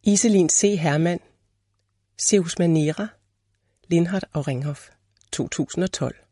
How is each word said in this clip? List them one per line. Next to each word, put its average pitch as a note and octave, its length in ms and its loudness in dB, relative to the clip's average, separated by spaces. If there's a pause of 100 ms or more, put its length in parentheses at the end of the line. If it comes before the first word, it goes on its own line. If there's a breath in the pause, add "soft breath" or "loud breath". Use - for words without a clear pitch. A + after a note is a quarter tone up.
Iselin G3+ 460 4
C. G3+ 300 2
Hermann, D#3+ 400 0 (1000)
Zeus F3+ 400 0
Manera, E3 480 0 (800)
Lindhardt F3 460 0
og D3 140 -4
Ringhof, C#3 420 -8 (420)
to - 160 -6
tusind - 360 -4
og F#3+ 80 -4
tolv. - 240 -6 (160)